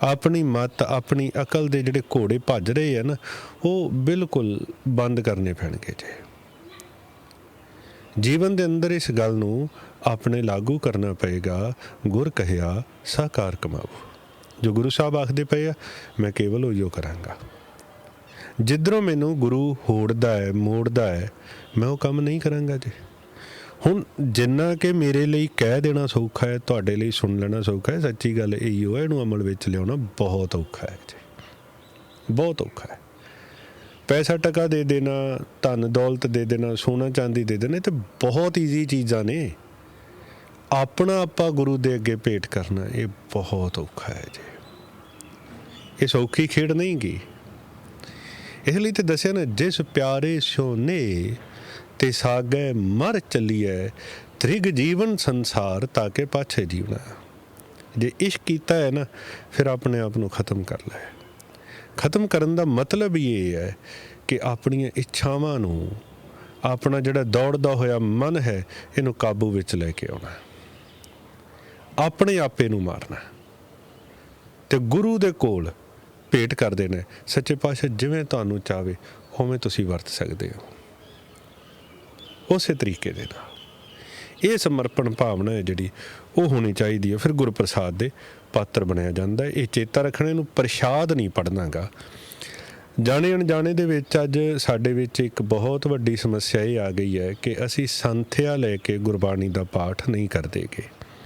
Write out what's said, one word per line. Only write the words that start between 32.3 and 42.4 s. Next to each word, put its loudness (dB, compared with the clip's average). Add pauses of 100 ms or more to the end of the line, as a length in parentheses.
ਬਹੁਤ 0
ਔਖਾ -10
ਹੈ। -16 (1080)
ਪੈਸਾ 4
ਟਕਾ 2
ਦੇ 2
ਦੇਣਾ, 0 (220)
ਧਨ 2
ਦੌਲਤ 2
ਦੇ 2
ਦੇਣਾ, 0
ਸੋਨਾ 0
ਚਾਂਦੀ 0
ਦੇ 0
ਦੇਣਾ, -2
ਇਹ -4
ਤਾਂ 0
ਬਹੁਤ 0
ਈਜ਼ੀ 0
ਚੀਜ਼ਾਂ 0
ਨੇ। -2 (1200)
ਆਪਣਾ 2
ਆਪਾ 0
ਗੁਰੂ 2
ਦੇ 2
ਅੱਗੇ 0
ਭੇਟ -2